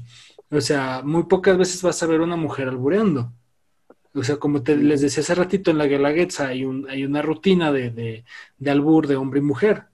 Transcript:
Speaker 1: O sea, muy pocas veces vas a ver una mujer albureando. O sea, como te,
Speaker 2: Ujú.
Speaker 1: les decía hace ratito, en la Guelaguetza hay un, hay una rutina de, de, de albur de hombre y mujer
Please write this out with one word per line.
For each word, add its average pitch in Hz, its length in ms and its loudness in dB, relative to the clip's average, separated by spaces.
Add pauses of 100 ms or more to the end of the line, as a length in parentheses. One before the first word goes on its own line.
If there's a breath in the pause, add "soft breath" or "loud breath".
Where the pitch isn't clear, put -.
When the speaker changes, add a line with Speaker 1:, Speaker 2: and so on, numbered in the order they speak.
(500 soft breath)
Speaker 1:
O 147 100 0
sea, 131 440 -2
muy 165 200 0
pocas 185 340 4
veces 185 240 -2
vas 175 200 -2
a 170 40 0
ver 160 140 2
una 170 160 -2
mujer 139 320 -4
albureando. 135 640 0 (840)
O 135 100 -4
sea, 143 140 0
como 147 240 -2
te, 151 140 2
Speaker 2:
Ujú. 147 60 0
Speaker 1:
les 147 200 4
decía 147 200 0
hace 170 120 -2
ratito, 180 360 0
en 156 80 2
la 151 80 2
Guelaguetza 143 640 0
hay 131 160 -4
un, 135 260 -6
hay 135 140 -6
una 147 180 -2
rutina 160 500 2
de, 127 180 -2
de, 113 340 -8 (340 soft breath)
de 135 120 -2
albur 147 360 4
de 139 100 2
hombre 135 240 -2
y - 20 2
mujer 165 520 0